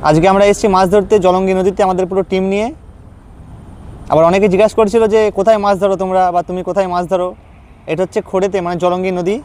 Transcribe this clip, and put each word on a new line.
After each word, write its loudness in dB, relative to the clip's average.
আজকে 4
আমরা 4
এসেছি 2
মাছ 2
ধরতে 2
জলঙ্গি 2
নদীতে 0
আমাদের 0
পুরো -4
টিম -4
নিয়ে। -4
আবার 4
অনেকে 2
জিজ্ঞাসা 2
করছিল 2
যে, 2
"কোথায় 2
মাছ 0
ধরো 0
তোমরা 0
বা -2
তুমি -8
কোথায় -2
মাছ -4
ধরো?" -2
এটা -2
হচ্ছে -4
খোড়েতে, -2
মানে -6
জলঙ্গি -2
নদী। -2